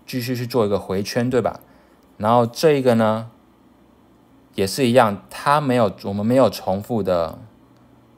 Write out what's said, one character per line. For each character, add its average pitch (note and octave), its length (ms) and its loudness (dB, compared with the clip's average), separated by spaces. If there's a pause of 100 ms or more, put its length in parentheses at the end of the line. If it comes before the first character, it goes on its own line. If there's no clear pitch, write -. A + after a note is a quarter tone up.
继 B2+ 140 -8
续 B2 140 -6
去 A#2+ 120 -6
做 A#2+ 180 0
一 G2+ 40 0
个 G2 100 0
回 F#2+ 240 -4
圈， A#2+ 260 -4
对 B2+ 140 0
吧？ F2+ 180 -4 (560)
然 G#2+ 160 0
后 A#2+ 140 4
这 D3 280 2
一 C3+ 80 0
个 B2 120 4
呢 A2+ 340 0 (1300)
也 G2 100 -2
是 B2+ 220 -2
一 A#2 60 2
样， A2 360 4
它 D3 320 0
没 C3 140 0
有， A2 180 2 (120)
我 G2+ 80 -8
们 G2+ 120 -4
没 A#2+ 120 2
有 B2+ 120 6
重 F#2+ 320 -4
复 A2 220 -4
的， F2 360 -2 (800)